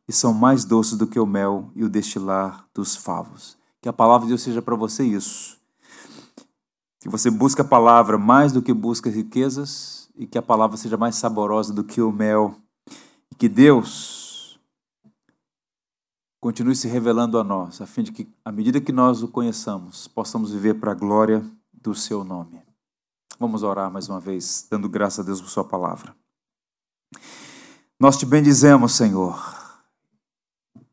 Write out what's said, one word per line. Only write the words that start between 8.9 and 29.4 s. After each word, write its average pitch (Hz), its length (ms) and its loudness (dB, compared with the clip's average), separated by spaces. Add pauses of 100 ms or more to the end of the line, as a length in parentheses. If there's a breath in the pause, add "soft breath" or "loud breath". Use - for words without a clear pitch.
riquezas, 131 1040 -6
e 120 120 -12
que - 100 -10
a 117 40 -2
palavra 110 360 2
seja 110 180 -6
mais 113 200 -2
saborosa 107 580 -2
do 104 100 -4
que 117 180 -4
o 110 100 2
mel. 107 440 0 (760 loud breath)
E - 40 -20
que 117 140 2
Deus - 1080 2 (1800)
continue 123 360 -2
se 127 120 -6
revelando 117 520 0
a 107 40 0
nós, 95 380 -6
a 95 60 -14
fim - 160 -6
de 107 80 -8
que, - 200 -16 (140)
à 107 60 -10
medida 113 280 -2
que 143 120 -4
nós 127 320 2
o 117 40 -6
conheçamos, 110 800 -8
possamos 107 440 -6
viver 104 240 0
para 107 160 -6
a 92 40 -6
glória 107 480 0 (300)
do 104 220 -8
seu 101 280 -8
nome. 85 380 -14 (800)
Vamos 110 240 -4
orar 98 280 -4
mais 95 160 -12
uma 95 120 -10
vez, 92 500 -10
dando 101 180 -4
graças 101 340 -4
a - 20 -10
Deus 92 180 -6
por 92 80 -16
sua 98 140 -4
palavra. 90 520 -8 (1800 loud breath)
Nós 135 180 6
te - 80 -4
bendizemos, 139 680 6
Senhor, 95 480 0 (1500 loud breath)